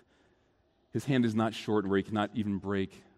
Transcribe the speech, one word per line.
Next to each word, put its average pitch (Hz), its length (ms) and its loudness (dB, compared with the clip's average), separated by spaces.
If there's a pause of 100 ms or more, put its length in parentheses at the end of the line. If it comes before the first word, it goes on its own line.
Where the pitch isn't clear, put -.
(920)
his 117 120 -4
hand 131 200 4
is 113 100 2
not 110 200 2
short 107 320 0
where 98 100 4
he 98 60 4
cannot 104 320 -2
even 101 240 -2
break 98 440 -4 (160)